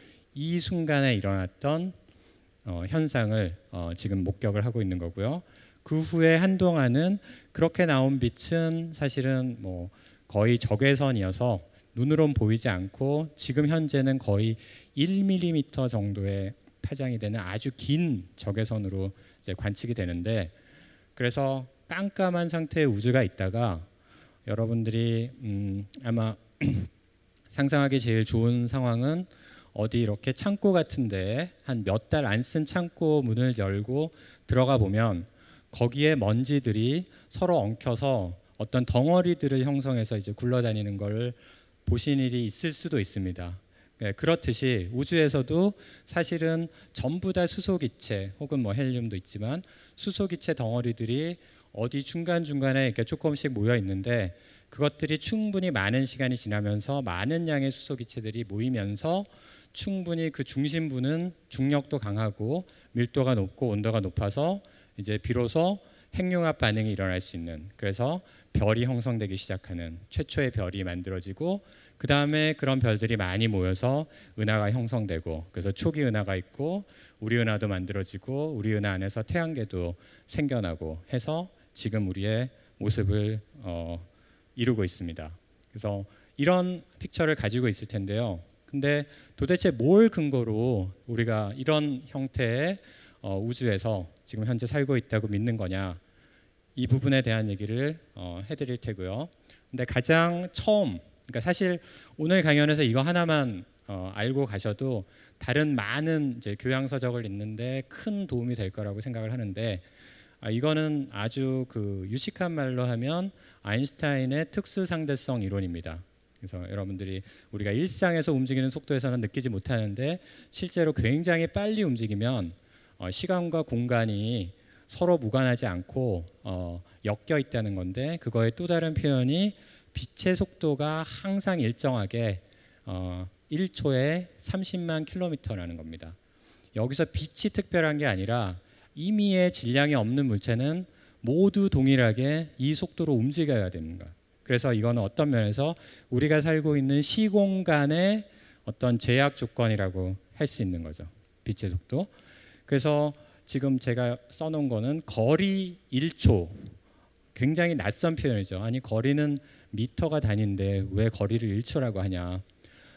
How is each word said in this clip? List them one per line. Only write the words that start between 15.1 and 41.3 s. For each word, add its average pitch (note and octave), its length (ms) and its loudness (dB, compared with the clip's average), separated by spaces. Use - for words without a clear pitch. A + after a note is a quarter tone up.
밀리미터 E3+ 640 0
정도의 G2+ 680 -2
파장이 C3 360 -4
되는 G#2+ 200 -4
아주 G#2 380 -4
긴 C#3+ 480 0
적외선으로 G2 800 -2
이제 F#2 140 -6
관측이 G#2 400 -4
되는데, F2+ 560 -2
그래서 C3 540 -2
깜깜한 F3+ 600 -2
상태의 D#3+ 380 0
우주가 B2 360 4
있다가 F#2+ 640 -2
여러분들이, A2+ 840 0
음, G2+ 440 -4
아마 A2+ 320 0
<clears throat> - 880 -4
상상하기 C#3 540 2
제일 A2 240 4
좋은 A#2+ 420 2
상황은 B2+ 600 0
어디 A2 280 0
이렇게 G#2+ 320 0
창고 G3+ 400 2
같은데 B2 800 0
한 A#2 200 -4
몇 G2 260 0
달 D3+ 160 2
안 G#2+ 160 2
쓴 D#3 220 -2
창고 D#3+ 580 0
문을 A#2+ 360 2
열고 G#2+ 540 -2
들어가 B2+ 320 4
보면 G2+ 480 2
거기에 C#3 460 4
먼지들이 B2 880 2
서로 F3 300 2
엉켜서 A2+ 800 0
어떤 B2 280 0
덩어리들을 D3 800 4
형성해서 C3 520 0
이제 G2+ 160 -6
굴러다니는 A2 640 0
걸 G#2+ 360 -4